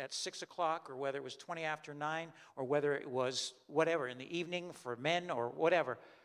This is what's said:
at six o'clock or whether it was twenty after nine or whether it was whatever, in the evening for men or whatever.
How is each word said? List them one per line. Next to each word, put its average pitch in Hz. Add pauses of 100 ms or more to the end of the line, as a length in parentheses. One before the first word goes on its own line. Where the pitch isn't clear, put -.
at 135
six -
o'clock 165
or 131
whether 139
it 139
was 127
twenty 170
after 151
nine 160 (240)
or 135
whether 143
it -
was 127 (140)
whatever, 156
in 123
the 135
evening 175
for 123
men 170
or 120
whatever. 151 (280)